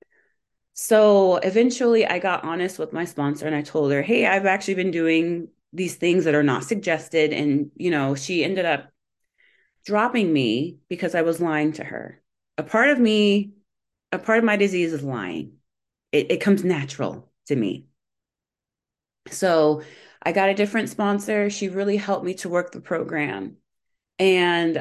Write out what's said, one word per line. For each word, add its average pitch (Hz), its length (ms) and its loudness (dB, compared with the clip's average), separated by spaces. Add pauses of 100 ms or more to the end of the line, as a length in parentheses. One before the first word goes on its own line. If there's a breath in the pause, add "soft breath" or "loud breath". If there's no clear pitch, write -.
(760 soft breath)
So 202 640 6
eventually 233 720 2
I 180 120 -2
got 180 260 -2
honest 180 340 -4
with 156 140 -6
my 165 140 -4
sponsor, 147 400 -4
and 156 100 -2
I 147 60 -4
told 147 280 0
her, 143 120 2
"Hey, 240 240 0
I've 196 200 2
actually 196 280 0
been 185 160 -2
doing 165 580 0 (240)
these 165 240 -6
things 175 280 2
that 156 100 2
are 147 80 4
not 131 200 2
suggested." 160 680 -2
And, 147 440 -2
you 175 140 -2
know, 143 240 0
she 156 300 -4
ended 185 220 -2
up 143 240 -4 (960)
dropping 214 440 0
me 135 460 0 (120)
because 180 260 -6
I 165 80 0
was 165 180 -2
lying 156 340 -2
to - 100 -12
her. - 380 -14 (360)
A 156 40 -4
part 233 280 2
of 254 100 2
me, 208 520 2 (600)
a 185 60 -6
part 220 200 2
of 226 60 2
my 208 120 2
disease 185 360 0
is 143 100 -6
lying. 92 520 -8 (580)
It, - 180 2
it 175 120 0
comes 202 200 4
natural 139 680 -4 (140)
to 143 100 0
me. 107 300 -4 (1400)
So 156 520 2 (400 loud breath)
I 170 100 -2
got 196 160 2
a 196 60 2
different 208 360 -2
sponsor. 208 600 0
She 202 180 -6
really 196 280 -2
helped 202 280 -2
me 180 100 -4
to 185 140 -10
work 175 220 -2
the - 100 -16
program. 147 760 -6 (640)
And, 175 640 2